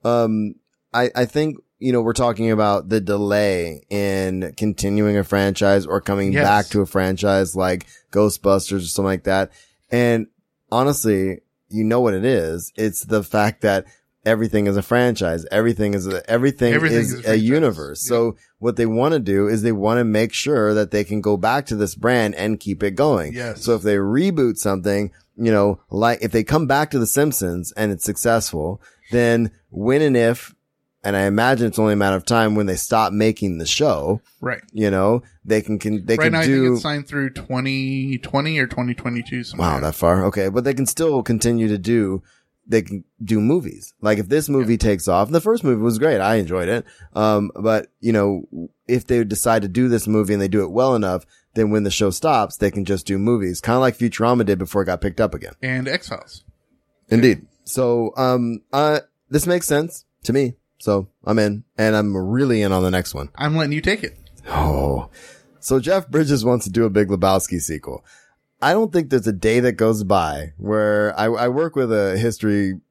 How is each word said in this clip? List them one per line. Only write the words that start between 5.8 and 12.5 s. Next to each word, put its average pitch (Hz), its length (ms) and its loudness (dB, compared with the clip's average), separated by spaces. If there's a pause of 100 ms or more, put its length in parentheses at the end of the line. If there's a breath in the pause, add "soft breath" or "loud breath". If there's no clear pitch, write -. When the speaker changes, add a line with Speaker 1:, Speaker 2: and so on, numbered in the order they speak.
Speaker 1:
or 92 160 -2
coming 98 320 -2
Speaker 2:
Yes. 143 140 2
Speaker 1:
back 104 220 2
to 104 120 0
a 92 60 0
franchise 95 680 0
like 92 300 -2 (260 soft breath)
Ghostbusters 98 680 2
or - 80 -2
something 98 180 -2
like 95 200 -2
that. 95 260 0 (420 soft breath)
And 120 360 2 (440)
honestly, 110 680 0 (260)
you 110 160 -2
know 113 160 2
what 113 140 2
it 95 100 -2
is. 87 500 -2